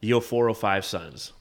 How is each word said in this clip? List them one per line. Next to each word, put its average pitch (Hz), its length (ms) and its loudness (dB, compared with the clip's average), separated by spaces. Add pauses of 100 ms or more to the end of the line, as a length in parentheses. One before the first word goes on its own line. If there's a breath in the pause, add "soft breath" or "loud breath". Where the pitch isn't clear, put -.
the 110 120 2
oh 120 80 6
four, 120 280 2
oh 110 60 0
five 98 280 0
Suns. 80 580 -10